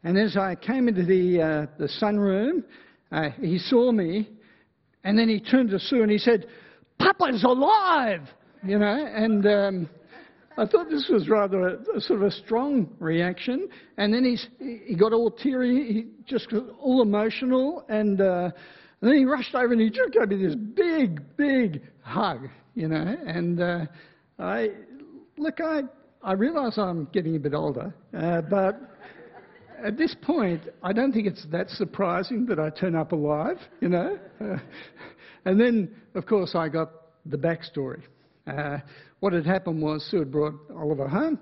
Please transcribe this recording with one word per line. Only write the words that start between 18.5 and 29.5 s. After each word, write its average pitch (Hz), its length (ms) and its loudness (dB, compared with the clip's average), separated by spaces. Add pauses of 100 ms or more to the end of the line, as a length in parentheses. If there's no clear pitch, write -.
and 226 100 4
then 302 60 6
he 269 80 6
rushed 262 280 -2
over 247 180 2
and 233 80 4
he 220 120 4
just 480 200 0
gave 226 180 4
me 196 140 0
this 156 120 0
big, 233 680 0 (160)
big 254 460 0 (180)
hug, 135 480 -6 (240)
you 165 140 -4
know, 160 280 -2 (120)
and, 170 340 -2
uh, 175 240 -2 (540)
I, 214 300 -4 (680)
look, 302 240 -4
I, 311 220 -2 (400)
I 190 100 -2
realise 247 460 0
I'm 175 340 -2
getting 165 220 0
a 151 40 -2
bit 143 140 -2
older, 156 400 -4 (240)
uh, 170 240 0
but 190 400 0 (1040)